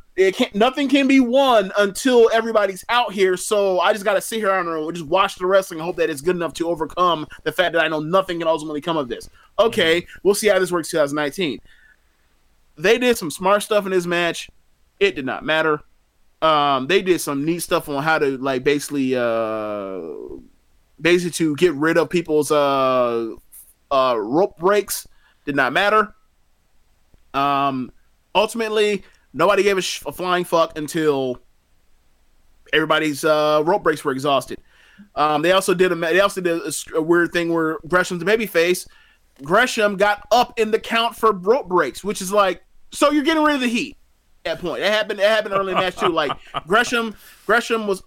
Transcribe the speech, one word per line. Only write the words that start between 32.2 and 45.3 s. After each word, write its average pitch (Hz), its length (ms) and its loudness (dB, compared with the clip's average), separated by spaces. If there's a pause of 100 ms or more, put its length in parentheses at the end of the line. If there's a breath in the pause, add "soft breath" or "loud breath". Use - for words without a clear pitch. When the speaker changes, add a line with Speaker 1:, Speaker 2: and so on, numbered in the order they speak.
Speaker 1:
everybody's, 156 520 0
uh, 151 400 2
rope 180 180 2
breaks 160 220 0
were 143 80 -2
exhausted. 131 460 -2 (560 soft breath)
Um, 151 280 0
they 175 100 4
also 190 220 2
did 180 180 2
a 170 40 0
ma-, 165 120 -4
they 175 120 4
also 202 200 0
did 175 220 -2
a - 40 -10
s-, - 280 -8
a 160 80 0
weird 170 300 2
thing 170 200 -2
where 160 260 -2 (100)
Gresham's 180 340 0
a 170 40 -6
babyface. 185 600 0 (560 soft breath)
Gresham 208 540 0
got 208 340 -2
up 240 280 2
in 220 120 0
the 220 80 2
count 233 380 -2
for 220 160 2
rope 202 360 0
breaks, 165 360 -2
which 196 180 -6
is 185 100 -6
like, 190 300 2 (280)
so 294 200 2
you're 294 140 2
getting 320 180 2
rid 302 120 2
of 262 60 -2
the 247 80 -2
heat 165 280 -4 (480)
at 165 160 -6
point. 143 220 -6
It 190 80 2
happened, 214 300 -2
it 196 60 4
happened 214 280 0